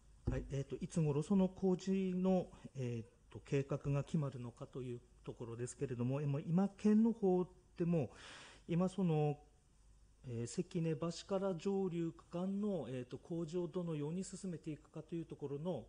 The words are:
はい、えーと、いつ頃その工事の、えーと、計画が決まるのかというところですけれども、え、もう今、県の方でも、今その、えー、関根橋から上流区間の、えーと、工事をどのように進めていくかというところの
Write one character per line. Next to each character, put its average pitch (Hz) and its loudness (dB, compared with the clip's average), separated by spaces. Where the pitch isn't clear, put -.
は 120 2
い、 151 -4
え 139 0
ー - -4
と、 - -6
い 185 -4
つ - 0
頃 147 2
そ 202 2
の 185 6
工 190 2
事 190 0
の、 185 2
え 120 -2
ー - -20
と、 110 -10
計 139 0
画 143 -2
が 139 2
決 - -2
ま 139 0
る 127 -8
の 120 -8
か - -14
と 127 -10
い 123 -6
う 120 -12
と 123 -8
こ 117 -10
ろ 117 -8
で 120 -4
す - -10
け 143 -4
れ 127 -4
ど 120 0
も、 135 2
え、 147 0
も 139 2
う 165 -4
今、 190 4
県 214 6
の 226 4
方 180 4
で 175 -2
も、 165 2
今 175 2
そ 196 0
の、 151 4
え 117 -4
ー、 117 -2
関 175 -2
根 160 2
橋 165 -2
か 196 0
ら 190 0
上 196 0
流 165 0
区 - -20
間 190 -2
の、 190 0
え 127 -4
ー - -20
と、 131 -10
工 170 -4
事 170 -4
を 175 0
ど 175 -4
の 165 -2
よ 143 -2
う 165 -4
に 185 -2
進 185 -8
め 151 -8
て - -8
い 147 -6
く - -20
か 156 -10
と - -8
い 165 -2
う 151 -8
と 147 -10
こ 147 -8
ろ 139 -4
の 151 -4